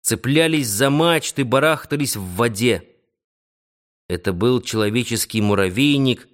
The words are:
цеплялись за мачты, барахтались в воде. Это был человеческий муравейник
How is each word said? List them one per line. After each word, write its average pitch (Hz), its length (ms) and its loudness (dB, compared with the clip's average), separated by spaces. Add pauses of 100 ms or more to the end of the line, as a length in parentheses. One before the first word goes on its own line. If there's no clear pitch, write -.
цеплялись 147 640 0
за 110 220 0
мачты, 151 540 0
барахтались 143 720 0
в 101 80 -8 (100)
воде. 113 540 0 (1200)
Это 90 240 -2
был 113 280 0
человеческий 110 800 -2
муравейник 110 920 0